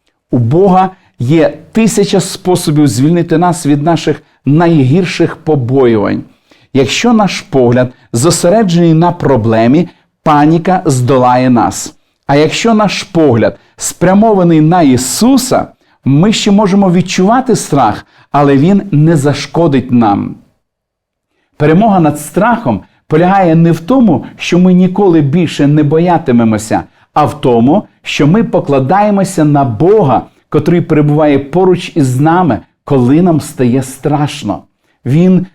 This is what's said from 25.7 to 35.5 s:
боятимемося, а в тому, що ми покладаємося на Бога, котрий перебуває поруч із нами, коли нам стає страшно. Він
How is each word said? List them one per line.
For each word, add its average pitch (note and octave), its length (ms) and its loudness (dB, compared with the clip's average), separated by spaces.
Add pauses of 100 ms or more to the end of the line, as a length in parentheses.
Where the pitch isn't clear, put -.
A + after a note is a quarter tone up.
боятимемося, B2+ 1000 0 (320)
а D3+ 100 2
в - 160 -6
тому, B2 420 2 (200)
що - 240 -2
ми G3 180 2
покладаємося F#3 1000 -2
на C#3+ 200 2
Бога, C3+ 580 0 (280)
котрий E3+ 300 0
перебуває D3+ 580 0
поруч F3+ 560 -2
із C3 260 -2
нами, D#3+ 380 0 (260)
коли C#3 380 2
нам E3+ 180 0
стає B2+ 420 -2
страшно. C#3 800 -6 (420)
Він F3+ 500 2